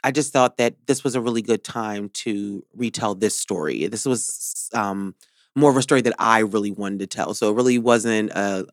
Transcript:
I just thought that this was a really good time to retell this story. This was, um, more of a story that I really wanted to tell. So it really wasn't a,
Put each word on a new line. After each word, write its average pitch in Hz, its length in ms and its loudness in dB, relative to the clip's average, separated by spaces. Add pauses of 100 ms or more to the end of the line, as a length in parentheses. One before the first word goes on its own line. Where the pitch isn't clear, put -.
I 135 80 2
just 139 220 -2
thought 127 240 4
that 117 180 0 (100)
this 135 200 0
was 123 100 -2
a 127 60 0
really 113 200 -2
good 107 220 -2
time 104 460 -8
to 101 560 -6 (100)
retell 110 400 -4
this 98 220 0
story. 76 500 -2
This 110 180 -6
was, - 680 -4
um, 98 420 -4 (400)
more 143 160 6
of 127 60 2
a 131 40 4
story 131 200 2
that 117 180 0
I 113 200 4
really 104 320 0
wanted 98 280 -6
to 95 80 -4
tell. 92 260 -4
So 107 160 2
it 107 60 2
really 123 240 4
wasn't 113 520 2
a, 98 420 -2